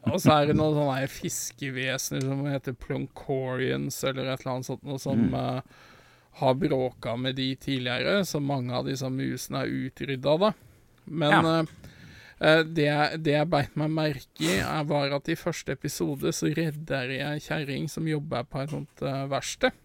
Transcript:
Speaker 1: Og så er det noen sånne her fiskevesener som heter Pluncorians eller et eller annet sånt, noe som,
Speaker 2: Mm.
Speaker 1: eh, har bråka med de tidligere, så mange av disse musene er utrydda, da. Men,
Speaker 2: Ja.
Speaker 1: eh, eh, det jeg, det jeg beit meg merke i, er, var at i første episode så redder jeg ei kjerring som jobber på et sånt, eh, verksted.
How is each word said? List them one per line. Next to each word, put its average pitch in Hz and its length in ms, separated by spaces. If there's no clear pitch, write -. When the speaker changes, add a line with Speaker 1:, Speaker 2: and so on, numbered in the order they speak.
Speaker 1:
Og 180 80
så 160 220
er 147 60
det 151 100
noen 156 180
sånne 143 240
her 135 80
fiskevesener 135 1160
som 139 200
heter 139 280
Pluncorians 135 1300
eller 131 300
et 135 80
eller 131 140
annet 127 100
sånt, - 180
noe 139 160
som, 135 180
Speaker 2:
Mm. 127 60
Speaker 1:
eh, 127 260
har 131 220
bråka 131 640
med 131 160
de 131 200
tidligere, 131 680
så 156 160
mange 135 320
av 127 120
disse 135 240
musene 131 520
er 127 60
utrydda, 139 500
da. 202 140
Men, 156 240
Speaker 2:
Ja. 160 280
Speaker 1:
eh, 160 60
eh, 160 240
det 160 220
jeg, 147 380
det 151 100
jeg 151 160
beit 143 260
meg 156 160
merke 156 480
i, 170 200
er, 147 260
var 143 280
at 143 160
i 160 60
første - 380
episode 147 600
så - 220
redder 151 540
jeg 131 120
ei 147 180
kjerring 147 500
som 160 180
jobber 151 380
på 135 180
et 147 60
sånt, 143 340
eh, 139 240
verksted. 139 440